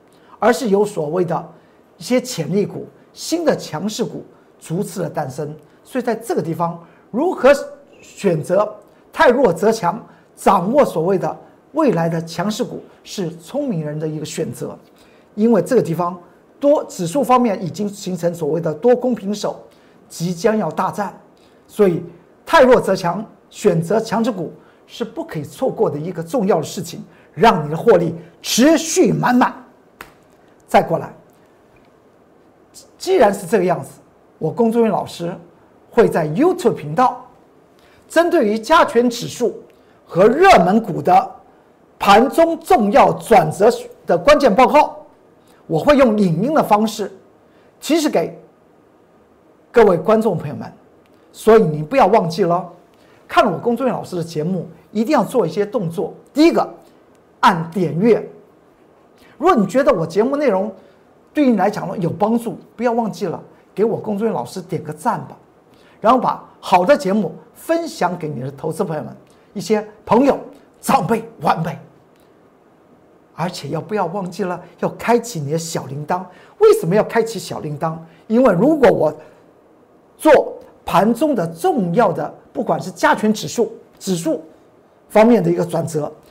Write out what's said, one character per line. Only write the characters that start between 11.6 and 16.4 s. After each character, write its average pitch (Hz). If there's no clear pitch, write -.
未 285
来 165
的 165
强 190
势 240
股， 156
是 175
聪 285
明 165
人 151
的 156
一 156
个 151
选 -
择。 139
因 214
为 208
这 -
个 202
地 165
方 180